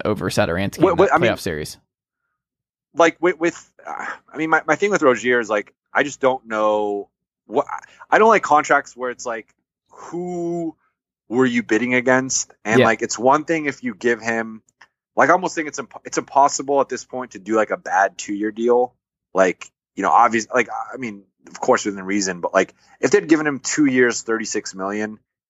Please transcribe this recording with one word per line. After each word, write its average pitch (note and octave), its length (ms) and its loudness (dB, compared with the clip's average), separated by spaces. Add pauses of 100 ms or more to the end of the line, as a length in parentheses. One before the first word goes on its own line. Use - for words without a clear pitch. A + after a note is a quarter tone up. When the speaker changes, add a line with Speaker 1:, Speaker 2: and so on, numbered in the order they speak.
Speaker 1:
over F#2+ 240 -2
Satoransky G2 540 -2
Speaker 2:
What, F#3+ 100 4
Speaker 1:
in D#3+ 60 -4
Speaker 2:
what, F#3+ 100 6
Speaker 1:
that - 60 2
Speaker 2:
I - 40 6
mean, A2 140 2
Speaker 1:
playoff F2+ 80 -6
series. D#2 380 -8 (1160)
Speaker 2:
Like, - 300 2
with, E3+ 160 0
with, - 340 -6 (140)
uh, - 200 -12 (240)
I - 60 -16
mean, D#3+ 140 -4
my, D#3 160 4
my D3+ 100 2
thing G3+ 140 0
with F3 100 0
Rozier B2 400 2
is, G#2 80 -6
like, G#2 240 -4 (220)
I B2+ 80 2
just C#3+ 180 -6
don't B2+ 260 0
know G#2+ 640 -2 (380)
what, A2+ 200 -2 (440)
I E3 80 4
don't A3 100 6
like G#3 140 4
contracts D3 540 0
where B2 140 -6
it's - 140 -12
like, A2+ 300 -10 (340)
who E3+ 880 -8 (520)
were B2+ 180 4
you A#2+ 160 0
bidding A2+ 320 0
against? B2+ 580 0 (120)
And A2+ 160 4
Speaker 1:
Yeah. A#2 60 6
Speaker 2:
like, A2+ 140 2
it's - 180 -6
one C#3 260 4
thing D#3 220 -4
if C3 180 -8
you A#2 100 -6
give A#2 260 -2
him, A2+ 420 -6 (520)
like, C3+ 160 4
I - 20 8
almost F3+ 220 0
think D#3 140 -6
it's - 100 -14
imp-, - 260 -14
it's - 140 -6
impossible C#3 640 0
at B2+ 80 0
this B2 160 -8
point B2+ 280 -12
to G#2 60 -16
do, G2+ 160 -4
like, G#2+ 160 2
a F#2 60 -4
bad F#2 420 0
two-year G2+ 320 -6
deal. A#2+ 440 0 (380)
Like, F#2 380 0 (240)
you F#2+ 80 -6
know, F2+ 80 2
obvious, A2+ 420 4
like, A#2 160 0 (240)
I A#2+ 40 -14
mean, G#2+ 260 -10 (240)
of - 140 -16
course A#2+ 240 2
within G2 200 -6
reason, F#2+ 360 -2
but, E2+ 120 -4
like, F#2+ 220 0 (260)
if C3 120 0
they'd F#3+ 160 2
given D#3 180 4
him C#3 140 -4
two - 240 0
years, B2+ 380 2
thirty-six A2 520 -6
million, G#2 460 -8 (280)